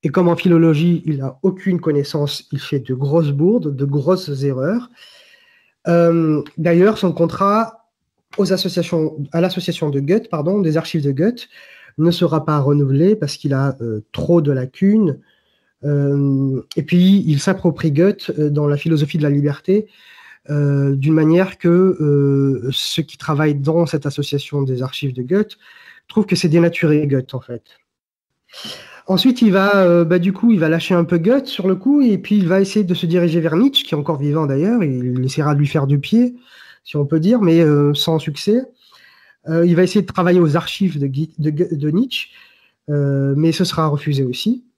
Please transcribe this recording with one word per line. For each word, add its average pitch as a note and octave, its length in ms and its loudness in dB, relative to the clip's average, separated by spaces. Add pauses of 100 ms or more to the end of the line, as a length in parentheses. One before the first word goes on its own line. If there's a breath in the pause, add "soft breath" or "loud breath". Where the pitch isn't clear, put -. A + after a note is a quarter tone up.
Et D3+ 60 -2
comme F3 180 2
en E3+ 80 2
philologie, E3 680 2
il D3 160 -4
a C3+ 220 -8
aucune F#3 380 -2
connaissance, D3 720 -4
il C#3 80 -6
fait - 180 -6
de B2+ 160 -6
grosses C#3+ 380 0
bourdes, D#3 420 0
de C3+ 100 -4
grosses C#3+ 600 -2
erreurs. C#3+ 440 -4 (1000 soft breath)
Euh, E3+ 540 2 (160)
d'ailleurs, F3 380 4
son F3 160 0
contrat G3+ 760 -2 (480)
aux F#3+ 140 2
associations, E3+ 680 -2 (140)
à E3+ 80 0
l'association F3 500 -2
de C#3 80 -2
Goethe, F3+ 320 -2
pardon, F3 300 -2
des D#3 160 0
archives D#3+ 260 -2
de C#3+ 80 0
Goethe, F#3 380 -2 (500 loud breath)
ne E3 140 4
sera D#3 340 0
pas D3+ 140 0
renouvelé C#3+ 560 2
parce D3+ 200 -6
qu'il C#3 160 -4
a, C3+ 300 0
euh, A2 180 -6 (120)
trop E3+ 280 0
de C#3+ 120 0
lacunes. E3 680 0 (680 soft breath)
Euh, C#3 800 0 (140)
et - 60 -2
puis, F#3 440 2
il D3 140 0
s'approprie F3+ 500 -2
Goethe, F3 480 0
euh, D3+ 100 0
dans D3 200 0
la C#3+ 80 0
philosophie D#3 420 -2
de D3+ 60 0
la D3 60 0
liberté, C#3+ 580 -2 (600 loud breath)
euh, C#3+ 460 0
d'une C3+ 180 0
manière D#3+ 460 2
que, F3 100 0
euh, C#3+ 1000 2
ceux - 320 -6
qui - 160 -12
travaillent D3+ 380 0
dans D#3 280 0
cette D3+ 220 -4
association C#3+ 560 -4
des C3 200 -4
archives C3 300 -6
de B2 100 -8
Goethe G3+ 360 -2 (500 loud breath)
trouvent G#3+ 180 0
que F#3 100 0
c'est F3 120 0
dénaturé D#3+ 580 2
Goethe, C3+ 280 -4
en B2 60 -8
fait. A#2+ 240 -16 (1400 loud breath)
Ensuite, A#3+ 360 2
il G#3 100 6
va, G3 320 4
euh, F3 200 4
bah, F3 160 2
du F#3 120 0
coup, A3+ 200 2
il F#3+ 80 4
va D#3+ 80 2
lâcher E3 260 0
un E3+ 100 4
peu E3+ 140 0
Goethe B3 300 0
sur F#3 180 -6
le F#3+ 80 2
coup, C#4 260 2
et A3+ 160 4
puis G#3 220 0
il F#3 80 2
va F#3+ 140 2
essayer G3 240 0
de F3 100 -2
se E3+ 120 -4
diriger E3+ 340 2
vers D#3+ 160 0
Nietzsche, C4+ 280 2
qui - 100 -4
est D3 40 -2
encore D3 200 -4
vivant D3 280 -2
d'ailleurs, F3+ 360 0
et D3+ 60 0
il B2+ 360 -2
essaiera D3 300 0
de C#3+ 40 0
lui D3 80 2
faire C#3+ 200 0
du C#3+ 120 2
pied, A#3+ 380 0 (480 loud breath)
si - 120 -12
on C#3+ 80 -2
peut D#3 160 0
dire, A3 200 2
mais, E3+ 200 4
euh, D3 320 4
sans D#3+ 260 -2
succès. G3+ 440 -2 (840 soft breath)
Euh, E3 180 2
il F3 80 4
va F3+ 80 4
essayer F#3 200 2
de - 40 -6
travailler F3+ 340 2
aux D#3 160 2
archives E3+ 420 -2
de C#3+ 80 -2
Gui-, C#3 320 -6
de D#3 120 -2
Gue-, D#3+ 260 -4
de D3+ 140 -2
Nietzsche, A#3 380 -4 (600 soft breath)
euh, C#3 480 -2
mais D#3+ 160 2
ce F3 120 -2
sera E3 220 -2
refusé C#3+ 360 -2
aussi. G3+ 420 -4 (140)